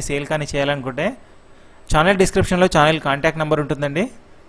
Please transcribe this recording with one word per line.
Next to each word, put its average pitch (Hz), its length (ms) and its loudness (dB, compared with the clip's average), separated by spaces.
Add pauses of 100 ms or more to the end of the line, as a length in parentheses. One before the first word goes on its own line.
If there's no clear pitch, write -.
సేల్ 143 240 -4
కానీ 151 220 -2
చేయాలనుకుంటే 139 520 -2 (880)
ఛానల్ 175 280 4
డిస్క్రిప్షన్లో 185 540 2
ఛానల్ 156 320 4
కాంటాక్ట్ 160 340 -2
నెంబర్ 151 220 0
ఉంటుందండి, 143 400 -4 (460)